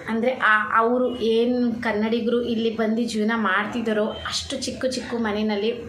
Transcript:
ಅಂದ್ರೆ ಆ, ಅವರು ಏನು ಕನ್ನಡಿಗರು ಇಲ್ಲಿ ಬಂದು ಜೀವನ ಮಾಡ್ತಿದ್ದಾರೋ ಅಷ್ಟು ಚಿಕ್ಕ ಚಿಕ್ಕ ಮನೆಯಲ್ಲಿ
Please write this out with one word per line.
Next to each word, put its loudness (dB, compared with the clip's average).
ಅಂದ್ರೆ 0
ಆ, 2
ಅವರು 2
ಏನು 2
ಕನ್ನಡಿಗರು 0
ಇಲ್ಲಿ 0
ಬಂದು 0
ಜೀವನ 0
ಮಾಡ್ತಿದ್ದಾರೋ 0
ಅಷ್ಟು -6
ಚಿಕ್ಕ -4
ಚಿಕ್ಕ -4
ಮನೆಯಲ್ಲಿ 0